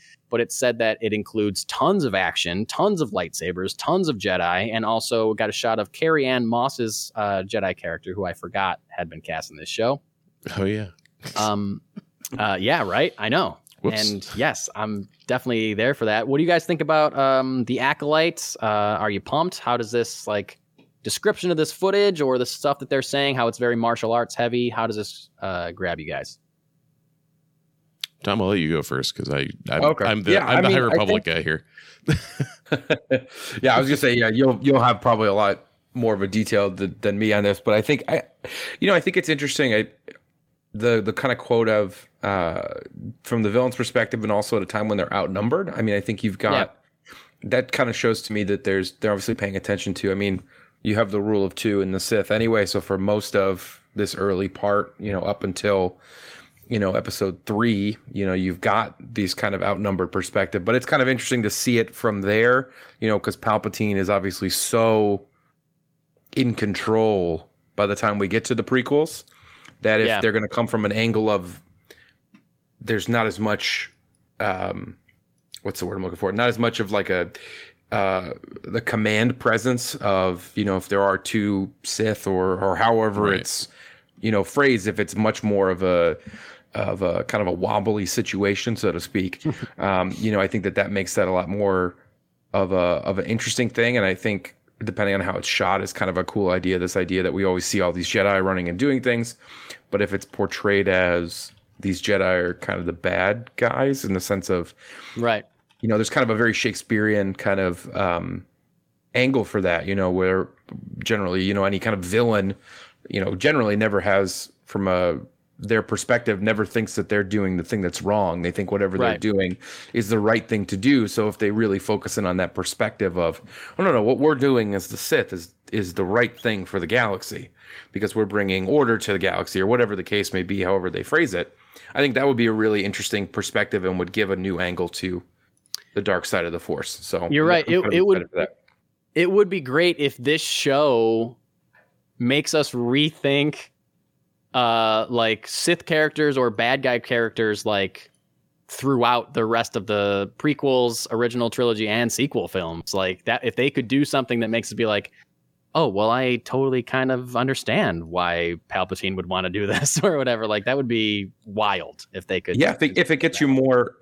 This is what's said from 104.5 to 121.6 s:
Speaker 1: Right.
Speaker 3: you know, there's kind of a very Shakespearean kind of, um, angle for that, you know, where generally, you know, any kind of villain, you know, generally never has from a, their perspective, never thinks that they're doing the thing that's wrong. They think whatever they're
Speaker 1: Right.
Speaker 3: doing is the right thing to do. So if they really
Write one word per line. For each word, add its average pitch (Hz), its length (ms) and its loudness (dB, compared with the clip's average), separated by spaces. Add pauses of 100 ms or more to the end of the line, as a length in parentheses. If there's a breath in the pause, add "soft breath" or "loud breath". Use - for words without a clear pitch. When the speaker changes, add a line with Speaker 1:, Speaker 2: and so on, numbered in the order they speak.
Speaker 1:
Right. 117 280 0 (360)
Speaker 3:
you 113 80 0
know, 107 80 4
there's 110 140 0
kind 139 120 2
of 117 60 2
a 110 80 2
very 113 160 4
Shakespearean 107 800 0
kind 98 260 0
of, 90 360 -4
um, 90 500 -2 (720)
angle 127 300 2
for 104 160 -2
that, 85 260 0
you 98 80 -2
know, 92 160 0
where 92 360 2 (560)
generally, 95 400 0
you 98 100 0
know, 98 120 2
any 98 140 0
kind 110 160 -2
of 92 100 -6
villain, 104 480 2 (560 loud breath)
you - 140 -2
know, 95 120 -2
generally 117 400 2
never 104 240 2
has 98 520 0 (140)
from 98 220 -2
a, 90 320 2 (440)
their 107 200 0
perspective, 113 580 0
never 107 240 0
thinks 110 300 -4
that 101 140 -4
they're 104 140 0
doing 95 340 0
the 82 60 -2
thing 104 180 -2
that's 90 200 -4
wrong. 95 400 0
They 87 80 -2
think 95 220 -4
whatever 98 260 0
they're 117 120 2
Speaker 1:
Right. 107 100 -4
Speaker 3:
doing 95 380 0 (360 loud breath)
is 107 160 -2
the 113 80 2
right 107 300 2
thing 104 180 -2
to 101 120 -4
do. 120 300 4
So 107 200 0
if 101 100 -4
they 104 140 2
really 104 260 2